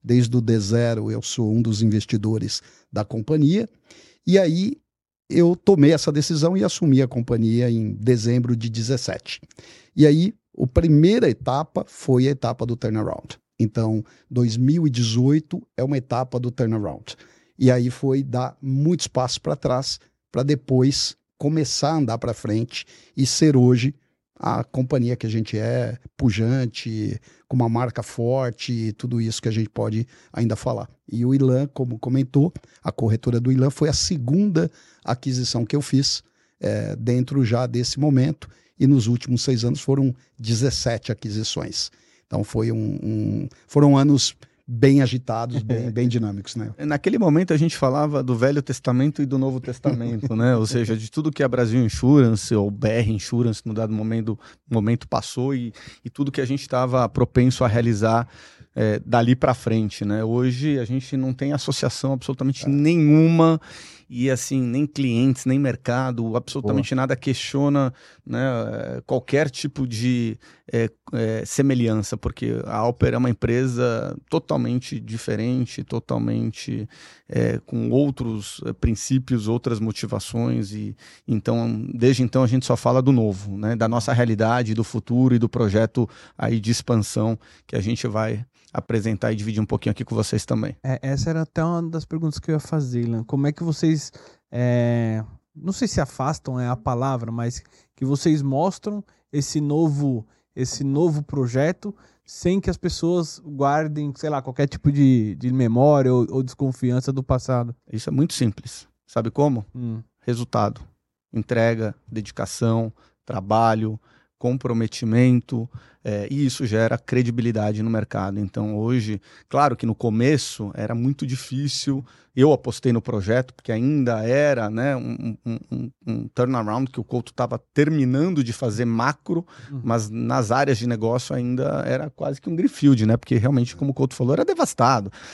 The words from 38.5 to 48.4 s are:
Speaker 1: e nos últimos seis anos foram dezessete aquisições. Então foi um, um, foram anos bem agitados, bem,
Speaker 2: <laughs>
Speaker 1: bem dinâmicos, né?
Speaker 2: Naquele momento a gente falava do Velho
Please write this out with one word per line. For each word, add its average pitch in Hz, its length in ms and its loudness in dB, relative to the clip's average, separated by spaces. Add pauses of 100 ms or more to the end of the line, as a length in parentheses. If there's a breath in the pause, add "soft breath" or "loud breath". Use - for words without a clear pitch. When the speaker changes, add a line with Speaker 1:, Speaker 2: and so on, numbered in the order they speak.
Speaker 1:
e 135 80 4
nos 131 220 6
últimos 120 340 0
seis 120 220 0
anos 135 160 -2
foram 135 340 2 (240 soft breath)
dezessete 117 720 -2
aquisições. - 800 -6 (340 soft breath)
Então 104 200 -2
foi 113 260 -2
um, 107 320 -4
um, 107 460 -4 (180 soft breath)
foram 143 300 8
anos 139 400 4 (340 soft breath)
bem 135 300 6
agitados, 120 600 -2
bem, 117 260 -2
Speaker 2:
<laughs> - 20 -4
Speaker 1:
bem 120 160 0
dinâmicos, 110 480 -2
né? 110 260 -8
Speaker 2:
Naquele 147 360 -2
momento 175 380 4
a - 20 4
gente 160 180 2
falava 147 480 0
do 127 140 0
Velho 139 240 2